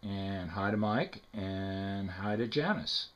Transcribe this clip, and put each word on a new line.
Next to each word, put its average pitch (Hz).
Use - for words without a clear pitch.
And 98
hi 98
to 107
Mike, 107
and 95
hi 101
to 120
Janice 147